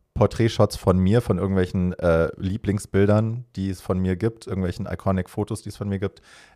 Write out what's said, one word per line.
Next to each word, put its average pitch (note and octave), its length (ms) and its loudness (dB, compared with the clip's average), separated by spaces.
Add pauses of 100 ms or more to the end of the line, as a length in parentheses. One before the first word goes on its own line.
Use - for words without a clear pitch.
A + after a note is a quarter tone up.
(140)
Porträtshots G#2+ 640 2
von F#2 200 2
mir, G2 240 4
von F#2+ 160 -2
irgendwelchen, F#2 640 0
äh, E2 380 2
Lieblingsbildern, G#2 1040 0 (140)
die F#2+ 120 -4
es F#2 120 -8
von F#2 180 -2
mir F#2 160 0
gibt, A2+ 320 -4
irgendwelchen F#2 400 -4
iconic F#2 420 -2
Fotos, G#2 320 -6
die - 80 -12
es - 80 -16
von G#2 120 -6
mir G2 100 -4
gibt. G2 220 -6 (340)